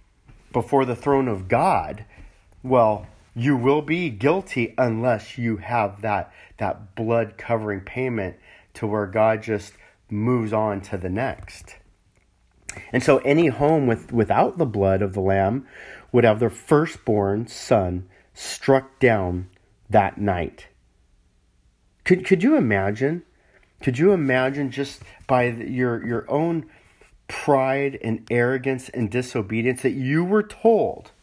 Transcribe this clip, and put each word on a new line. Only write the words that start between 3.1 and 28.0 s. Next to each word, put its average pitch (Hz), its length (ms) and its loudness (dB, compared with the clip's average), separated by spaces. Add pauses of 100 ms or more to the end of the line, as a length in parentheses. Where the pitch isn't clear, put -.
you 131 220 0
will 139 260 2
be 160 280 -4
guilty 127 680 -2
unless 117 600 -2
you 113 180 -2
have 101 460 -4
that, 101 300 -4 (260)
that 104 360 -8
blood 117 420 -2
covering 107 440 -4
payment 110 560 -6 (380)
to - 120 -6
where 104 200 -2
God 110 360 2
just 104 300 -6 (360)
moves 110 440 -2
on 107 300 0
to 101 140 -10
the 90 120 -6
next. - 640 -8 (1160)
And 127 100 2
so 135 160 6
any 151 300 4
home 143 380 2
with, 113 260 -2
without 113 460 2
the 165 80 0
blood 98 360 2
of 95 120 -4
the 101 60 -4
Lamb 98 460 0 (460)
would 120 120 6
have 107 140 6
their 113 120 0
firstborn 120 960 0
son 92 600 -2 (260)
struck - 640 0
down 92 480 2 (420)
that 101 280 2
night. 92 500 -4 (1400)
Could, 185 200 4
could 180 180 2
you 294 140 4
imagine? 117 680 0 (580)
Could 123 160 -2
you 185 140 6
imagine 135 580 0
just 139 320 -8 (240)
by 123 240 2
the, 117 180 -8
your, 123 380 -2
your 117 240 -4
own 160 360 0 (600)
pride 135 760 0